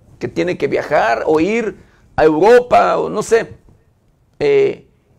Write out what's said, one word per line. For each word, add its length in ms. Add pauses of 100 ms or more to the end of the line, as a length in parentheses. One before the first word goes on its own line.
(180)
que 100
tiene 280
que 120
viajar 580
o 140
ir 440 (320)
a 80
Europa 720
o 120
no 120
sé, 340 (800)
eh, 500 (300)